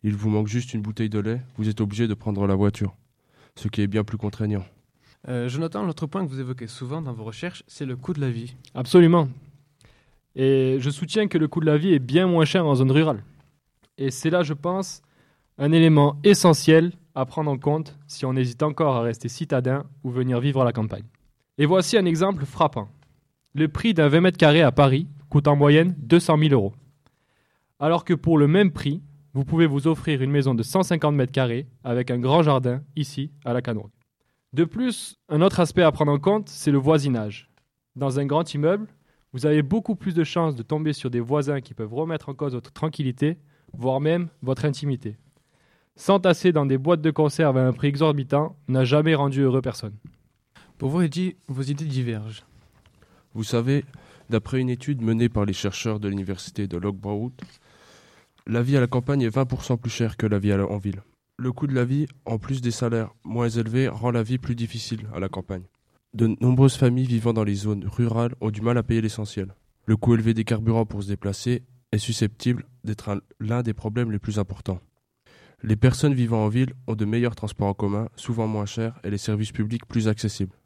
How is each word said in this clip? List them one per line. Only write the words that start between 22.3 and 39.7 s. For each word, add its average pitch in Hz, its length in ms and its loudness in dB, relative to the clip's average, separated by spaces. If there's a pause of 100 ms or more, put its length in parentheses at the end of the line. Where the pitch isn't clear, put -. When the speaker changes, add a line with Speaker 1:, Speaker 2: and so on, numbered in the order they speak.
Speaker 3:
frappant. 120 460 -2 (640)
Le 156 140 2
prix 220 260 0
d'un 156 140 6
vingt 156 120 6
mètres 175 160 2
carrés 156 240 6
à 131 120 6
Paris 139 360 4 (220)
coûte 143 180 4
en 143 80 6
moyenne 151 400 6
deux 147 240 4
cent 165 160 2
mille 151 160 4
euros. 104 220 2 (1040)
Alors 160 240 0
que 180 100 0
pour 160 240 2
le 147 80 6
même 185 240 4
prix, 143 320 -6 (320)
vous 135 100 -2
pouvez 160 220 4
vous 143 220 0
offrir 151 340 0
une 135 80 0
maison 135 240 2
de 113 80 0
cent 190 220 0
cinquante 151 320 0
mètres 127 160 0
carrés 127 340 -2 (160)
avec 123 300 -2
un 123 80 -2
grand 147 240 4
jardin 131 400 0 (100)
ici, 143 380 -8 (120)
à 120 80 -4
la 123 100 -2
Canoë. 107 280 -8 (600)
De 143 100 0
plus, 220 560 -4 (100)
un 156 140 2
autre 196 160 2
aspect 180 240 2
à 156 80 8
prendre 147 220 0
en 143 80 0
compte, 202 280 0
c'est - 220 -4
le 139 80 4
voisinage. 131 720 0 (460)
Dans 135 240 -2
un 139 60 -2
grand 156 280 -2
immeuble, 180 320 0 (460)
vous 131 120 -8
avez 151 180 4
beaucoup 190 340 -2